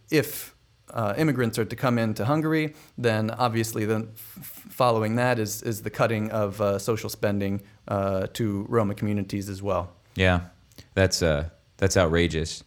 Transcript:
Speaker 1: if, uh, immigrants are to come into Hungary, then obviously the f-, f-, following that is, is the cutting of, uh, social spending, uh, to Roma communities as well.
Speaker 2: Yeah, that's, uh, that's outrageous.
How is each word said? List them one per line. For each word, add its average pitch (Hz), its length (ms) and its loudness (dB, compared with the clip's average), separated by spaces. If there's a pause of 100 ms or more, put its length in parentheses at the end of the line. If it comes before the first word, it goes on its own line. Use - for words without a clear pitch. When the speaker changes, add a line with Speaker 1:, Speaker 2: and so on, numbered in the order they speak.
(120)
Speaker 1:
if, - 440 -2 (380)
uh, 104 240 -2
immigrants 127 400 0
are 113 80 0
to 113 100 -8
come 120 220 0
into 110 280 0
Hungary, 156 480 0 (240)
then 110 340 2
obviously 113 540 0
the 110 280 0
f-, - 260 -18
f-, - 300 -18
following 113 460 2
that 123 240 2
is, 104 240 -4
is 110 180 -4
the 107 80 -6
cutting 110 420 0
of, 104 300 -2
uh, 101 160 2
social 107 320 -2
spending, 101 520 -2 (260)
uh, 98 460 -2
to 101 360 -2
Roma 110 240 0
communities 101 560 -4
as 95 120 -8
well. 92 280 -2 (260)
Speaker 2:
Yeah, 90 260 4 (520)
that's, 95 300 4
uh, 78 260 2 (280)
that's 95 200 2
outrageous. 80 680 2